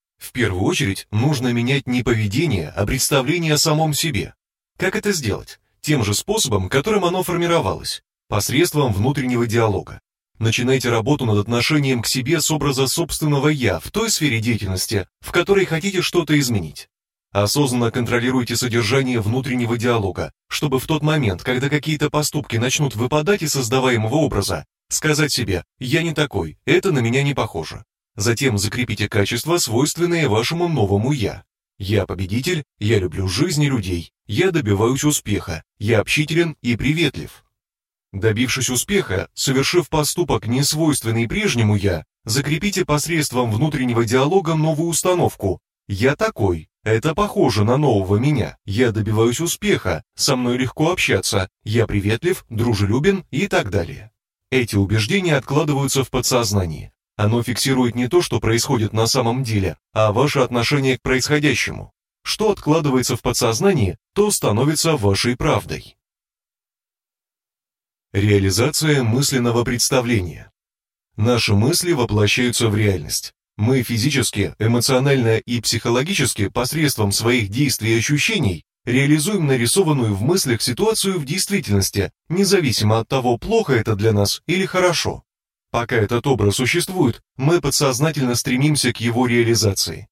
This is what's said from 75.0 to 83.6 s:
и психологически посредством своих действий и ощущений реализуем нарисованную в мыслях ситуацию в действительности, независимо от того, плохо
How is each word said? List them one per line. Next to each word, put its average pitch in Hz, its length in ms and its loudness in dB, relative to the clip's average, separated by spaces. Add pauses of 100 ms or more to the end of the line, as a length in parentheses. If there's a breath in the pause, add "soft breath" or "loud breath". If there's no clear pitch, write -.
и 120 220 -4
психологически 120 880 -2
посредством 123 640 -2
своих 117 380 0
действий 113 460 0
и - 40 2
ощущений 143 640 0 (220)
реализуем 147 600 2
нарисованную 131 720 2
в 98 80 -4
мыслях 147 380 0
ситуацию 190 580 0
в 139 60 -8
действительности, 101 840 -2 (180)
независимо 156 680 2
от 113 100 -6
того, 123 280 0
плохо 208 360 0